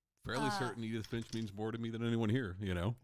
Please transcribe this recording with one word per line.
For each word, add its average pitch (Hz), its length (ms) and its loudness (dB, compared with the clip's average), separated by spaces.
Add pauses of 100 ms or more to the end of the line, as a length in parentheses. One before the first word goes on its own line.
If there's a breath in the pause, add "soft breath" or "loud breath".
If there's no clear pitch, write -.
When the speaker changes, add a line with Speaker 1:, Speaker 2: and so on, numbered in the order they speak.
(260)
Speaker 1:
Fairly 120 220 2
Speaker 2:
uh, - 120 2
Speaker 1:
certain 117 240 -4
Edith 110 240 -4
Finch 117 260 -4
means 113 200 -4
more 107 180 -2
to 117 60 -4
me 117 120 -2
than 113 160 -2
anyone 113 240 4
here, 104 300 2
you 98 140 0
know? 92 300 2